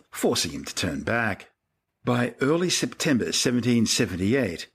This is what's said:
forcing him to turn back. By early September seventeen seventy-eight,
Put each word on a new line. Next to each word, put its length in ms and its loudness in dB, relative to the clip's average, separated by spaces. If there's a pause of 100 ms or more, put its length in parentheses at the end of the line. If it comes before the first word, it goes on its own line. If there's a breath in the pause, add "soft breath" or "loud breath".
(100)
forcing 420 -2
him 120 -10
to 100 -12
turn 280 -4
back. 480 -2 (560)
By 340 0
early 300 2
September 600 0
seventeen 520 2
seventy-eight, 920 0